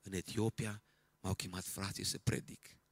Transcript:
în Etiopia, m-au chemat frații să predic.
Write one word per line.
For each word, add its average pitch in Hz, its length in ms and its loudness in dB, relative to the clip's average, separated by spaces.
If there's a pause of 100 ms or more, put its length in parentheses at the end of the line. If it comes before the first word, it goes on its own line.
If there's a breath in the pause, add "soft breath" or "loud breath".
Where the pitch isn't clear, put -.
în 95 120 -8
Etiopia, 107 680 0 (380 soft breath)
m-au 95 140 2
chemat 90 300 -4
frații 98 400 -2
să - 140 0
predic. - 600 -2 (140)